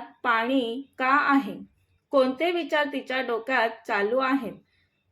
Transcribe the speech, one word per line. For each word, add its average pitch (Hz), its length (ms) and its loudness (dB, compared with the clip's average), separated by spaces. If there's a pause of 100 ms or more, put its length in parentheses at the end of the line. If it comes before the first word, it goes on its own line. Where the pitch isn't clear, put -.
(220)
पाणी 240 760 0
का 254 100 0
आहे, 269 460 2 (560)
कोणते 269 400 2
विचार 311 420 0
तिच्या 262 280 -4
डोक्यात 233 500 0 (160)
चालू 214 320 0
आहेत. 262 340 0 (600)